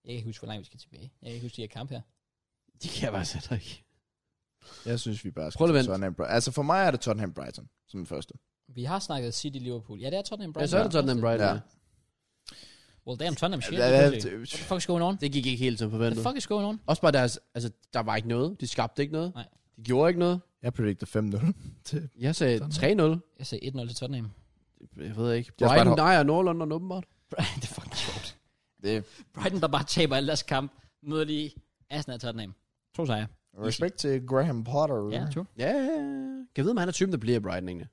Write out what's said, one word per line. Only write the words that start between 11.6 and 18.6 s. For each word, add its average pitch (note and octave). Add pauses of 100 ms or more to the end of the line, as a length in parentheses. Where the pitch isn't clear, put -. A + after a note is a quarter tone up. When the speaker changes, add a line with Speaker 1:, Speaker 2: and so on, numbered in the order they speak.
Speaker 1:
Well, B2
damn, D#3+
Tottenham C#3+
shit, -
Speaker 3:
Ja, B2
Speaker 1:
lige C#3
pludselig. G#2+
Speaker 3:
det G#2
Speaker 1:
What A#2+
the -
fuck F#3
is -
going E3+
on? G3
Speaker 2:
Det C#3+
gik C3+
ikke B2+
helt A#2+
som A2
forventet. A2+
Speaker 1:
The A#3+
fuck C#4+
is B3+
going G#3
on? G#3+
Speaker 2:
Også D#3+
bare D#3
deres... B2+ (140)
Altså, A#2 (220)
der A#2+
var G#2+
ikke A2+
noget. C3